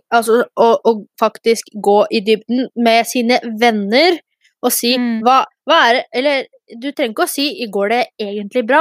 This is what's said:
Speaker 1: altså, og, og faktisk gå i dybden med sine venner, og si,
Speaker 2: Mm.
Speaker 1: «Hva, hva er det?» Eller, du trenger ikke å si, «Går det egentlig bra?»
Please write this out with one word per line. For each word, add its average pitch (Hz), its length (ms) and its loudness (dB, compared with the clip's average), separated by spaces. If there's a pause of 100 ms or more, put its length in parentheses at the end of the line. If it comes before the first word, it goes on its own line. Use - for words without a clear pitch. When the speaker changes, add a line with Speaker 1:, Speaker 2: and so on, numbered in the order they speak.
Speaker 1:
altså, 226 440 2
og, 233 320 4
og 220 180 0 (140)
faktisk 226 580 -2
gå 202 340 2
i 220 140 -2
dybden 220 520 -2
med 233 360 2
sine 240 320 0 (160)
venner, 240 600 2 (420)
og 247 100 0
si, 240 240 -2
Speaker 2:
Mm. 240 240 -2
Speaker 1:
«Hva, 254 220 2 (200)
hva 320 200 2
er 240 160 4
det?» - 140 -6
Eller, 269 320 -2 (260)
du 233 180 -12
trenger 269 240 -4
ikke 311 140 -2
å - 20 -2
si, 277 160 -4 (220)
«Går 202 240 -2
det 240 80 0 (160)
egentlig 208 500 -6
bra?» 262 160 2